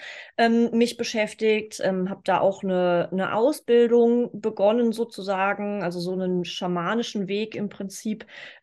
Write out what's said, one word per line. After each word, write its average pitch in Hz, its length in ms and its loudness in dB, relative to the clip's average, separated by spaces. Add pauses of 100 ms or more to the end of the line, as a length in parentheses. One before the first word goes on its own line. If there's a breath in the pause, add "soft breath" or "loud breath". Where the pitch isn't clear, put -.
(380 loud breath)
ähm, 233 320 4
mich 233 260 2
beschäftigt, 214 840 -2
ähm, 190 260 0
hab 196 160 -10
da 185 140 2
auch 196 240 0
eine, 180 480 2
eine 190 240 -2
Ausbildung 240 960 4
begonnen 220 600 2
sozusagen, 202 880 -2
also 175 160 -4
so 175 140 -4
einen 185 320 -2
schamanischen 185 840 -4
Weg 214 300 -4
im 208 120 -6
Prinzip, 214 580 -10 (360 loud breath)